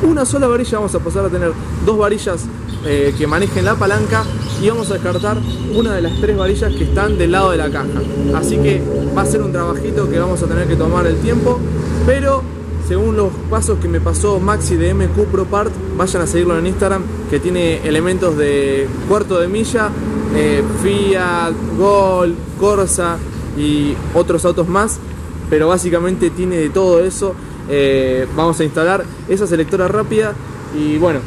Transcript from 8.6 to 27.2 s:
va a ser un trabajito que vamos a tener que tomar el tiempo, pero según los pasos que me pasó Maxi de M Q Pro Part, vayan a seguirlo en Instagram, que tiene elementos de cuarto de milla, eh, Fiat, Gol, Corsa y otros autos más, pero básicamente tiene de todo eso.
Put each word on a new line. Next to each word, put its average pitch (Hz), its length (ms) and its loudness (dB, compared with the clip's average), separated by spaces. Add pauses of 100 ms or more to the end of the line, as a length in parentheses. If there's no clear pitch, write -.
va 190 100 0
a - 20 2
ser 208 160 2
un 196 100 -2
trabajito 170 580 -2
que 143 80 0
vamos 175 240 0
a 160 60 0
tener 170 220 0
que 170 80 2
tomar 165 280 2
el 165 120 2
tiempo, 240 420 2 (460)
pero 269 500 2 (320)
según 214 300 2
los 202 160 0 (160)
pasos 220 300 0
que 170 80 0
me 170 120 2
pasó 190 400 0
Maxi 202 360 0
de 170 140 2
M 190 180 2
Q 202 180 2
Pro 190 200 0
Part, 202 260 -2 (260)
vayan 196 240 0
a 170 60 0
seguirlo 170 280 2
en 165 120 0
Instagram, 190 340 0 (300)
que 147 80 2
tiene 170 380 0
elementos 165 600 0
de 139 500 2 (220)
cuarto 190 300 2
de 175 80 2
milla, 220 420 0 (460)
eh, - 260 2 (220)
Fiat, 185 680 0 (260)
Gol, 190 560 4 (240)
Corsa 185 580 0 (400)
y 147 380 0 (180)
otros 175 320 2
autos 170 220 0
más, 202 320 0 (500)
pero 156 180 4
básicamente 175 640 0
tiene 180 280 -2
de 151 120 0
todo 185 340 4
eso. 190 300 -2 (360)